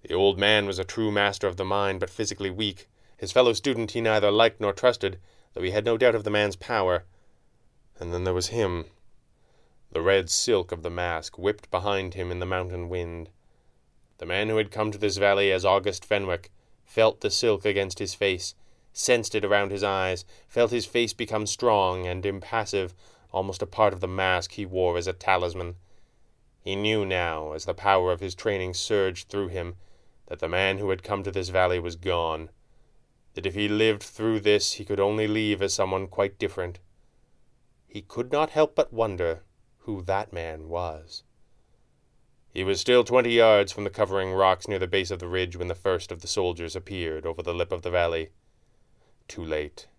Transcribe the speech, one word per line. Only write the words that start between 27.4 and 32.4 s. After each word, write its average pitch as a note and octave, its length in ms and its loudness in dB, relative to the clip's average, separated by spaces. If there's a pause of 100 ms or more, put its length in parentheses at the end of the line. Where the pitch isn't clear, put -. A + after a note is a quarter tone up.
as D#2+ 140 -10
the F2+ 80 -4
power F#2 380 4
of E2+ 80 0
his F#2+ 140 -8
training F#2 400 -2
surged F#2+ 560 0
through G2+ 200 -4
him, F2 260 -8 (520)
that - 120 -10
the - 80 -4
man F#2+ 320 2
who G2+ 100 -2
had F#2 140 -2
come G2 180 -4
to F#2+ 100 -6
this F2+ 180 -4
valley F2+ 280 2
was E2+ 200 -6
gone, E2 520 -2 (840)